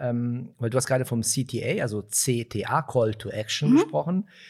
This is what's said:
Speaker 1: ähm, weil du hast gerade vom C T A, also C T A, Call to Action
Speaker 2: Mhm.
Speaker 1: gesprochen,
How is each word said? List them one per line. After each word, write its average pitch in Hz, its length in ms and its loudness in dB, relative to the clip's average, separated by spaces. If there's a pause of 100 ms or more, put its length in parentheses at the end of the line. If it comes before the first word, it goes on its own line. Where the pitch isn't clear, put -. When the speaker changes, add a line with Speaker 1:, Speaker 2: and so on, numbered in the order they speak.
Speaker 1:
ähm, 120 560 -2
weil 117 140 -2
du 127 60 0
hast 127 100 2
gerade 131 180 2
vom 117 160 0
C 131 220 0
T 117 200 -4
A, 165 200 -2
also 107 180 -2
C 120 420 0
T 104 220 -4
A, 139 160 0
Call 113 320 2
to - 160 -10
Action - 400 -2
Speaker 2:
Mhm. 247 60 8
Speaker 1:
gesprochen, 180 520 2 (220)